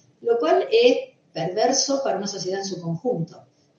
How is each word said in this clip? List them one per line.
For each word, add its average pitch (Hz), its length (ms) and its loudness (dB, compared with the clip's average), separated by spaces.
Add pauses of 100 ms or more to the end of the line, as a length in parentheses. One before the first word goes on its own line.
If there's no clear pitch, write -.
(220)
lo 233 180 2
cual 339 320 2
es 240 260 6 (340)
perverso 226 720 0
para 190 140 -2
una 202 80 -6
sociedad 185 340 -6
en 196 60 -6
su 175 160 -10
conjunto. 165 640 -6 (340)